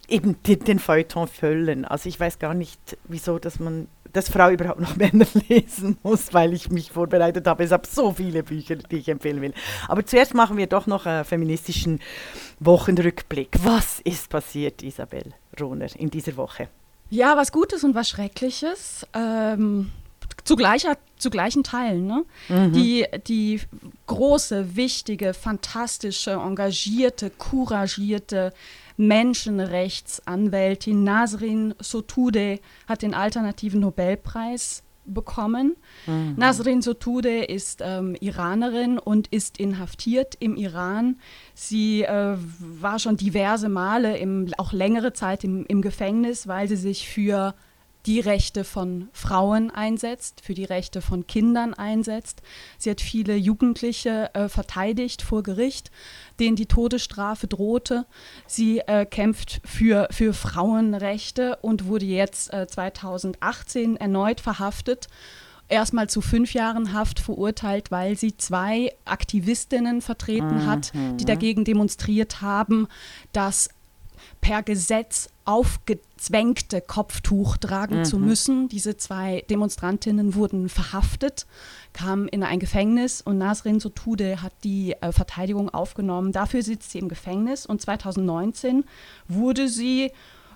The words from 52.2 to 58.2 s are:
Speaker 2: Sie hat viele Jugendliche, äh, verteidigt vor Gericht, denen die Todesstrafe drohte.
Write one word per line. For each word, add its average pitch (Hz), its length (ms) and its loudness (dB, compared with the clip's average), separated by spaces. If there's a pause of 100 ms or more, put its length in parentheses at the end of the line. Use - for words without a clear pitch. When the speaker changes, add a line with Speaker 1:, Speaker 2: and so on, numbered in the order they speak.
Speaker 2:
Sie - 120 -4
hat 202 120 -4
viele 214 340 -2
Jugendliche, 220 1000 0
äh, 202 140 0
verteidigt 214 720 -2
vor 214 220 -2
Gericht, 214 480 -4 (480)
denen 226 160 4
die 214 100 -2
Todesstrafe 220 840 2
drohte. 240 580 -2 (420)